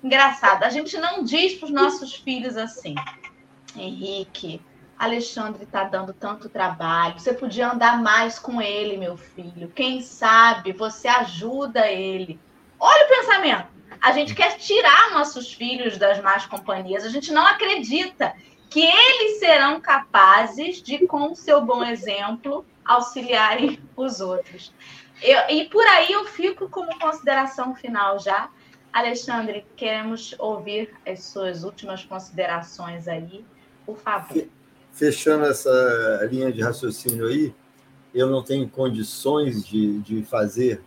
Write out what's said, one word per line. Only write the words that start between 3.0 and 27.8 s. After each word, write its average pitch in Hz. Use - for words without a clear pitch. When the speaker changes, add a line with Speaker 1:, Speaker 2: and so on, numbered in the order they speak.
Speaker 1:
"Henrique, 190
Alexandre 226
tá 196
dando 190
tanto 208
trabalho, 170
você 254
podia 240
andar 233
mais 226
com 240
ele, 208
meu 175
filho. 170
Quem 254
sabe 226
você 214
ajuda 233
ele." 190
Olha 587
o -
pensamento. 381
A 262
gente 285
quer -
tirar 403
nossos 294
filhos 240
das 196
más 196
companhias, 196
a 220
gente 285
não 311
acredita 370
que 302
eles 427
serão 311
capazes 226
de, 285
com 302
o -
seu 294
bom 240
exemplo, 226
auxiliarem 240
os 254
outros. 180
Eu, 254
e 311
por 427
aí 339
eu 403
fico 381
como 339
consideração 269
final 202